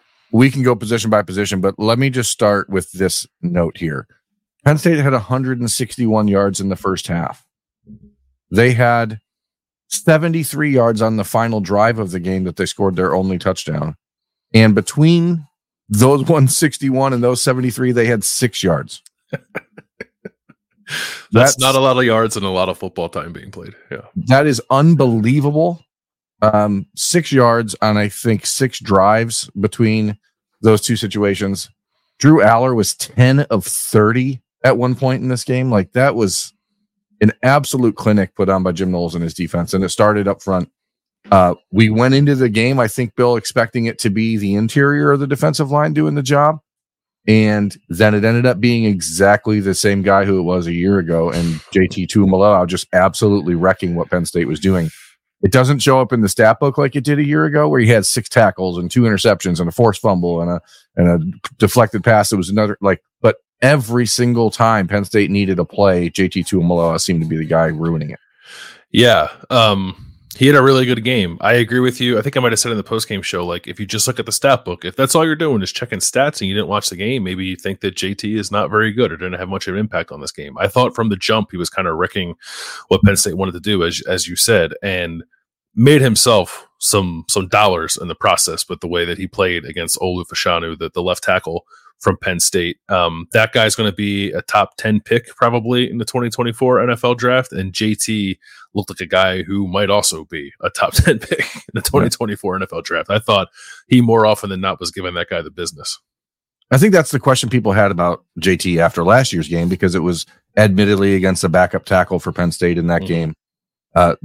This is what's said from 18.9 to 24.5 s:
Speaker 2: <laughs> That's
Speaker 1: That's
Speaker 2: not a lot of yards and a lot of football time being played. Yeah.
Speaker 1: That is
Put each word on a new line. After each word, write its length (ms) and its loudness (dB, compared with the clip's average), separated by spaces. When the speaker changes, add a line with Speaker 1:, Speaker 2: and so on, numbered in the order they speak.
Speaker 2:
<laughs> 120 -10
That's 220 6
Speaker 1:
That's 40 -6
Speaker 2:
not 160 4
a 60 2
lot 160 4
of 80 2
yards 320 0
and 80 -6
a 60 -2
lot 180 0
of 80 -4
football 320 -8
time 240 -10
being 180 -18
played. 240 -18
Yeah. 120 -12
Speaker 1:
That 200 6
is 140 0